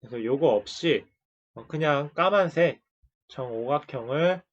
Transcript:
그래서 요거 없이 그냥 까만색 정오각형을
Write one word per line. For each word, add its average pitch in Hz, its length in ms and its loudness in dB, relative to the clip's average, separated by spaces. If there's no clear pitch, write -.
그래서 117 240 -10
요거 139 240 2
없이 117 580 0
그냥 147 460 0
까만색 175 680 2
정오각형을 135 1120 -2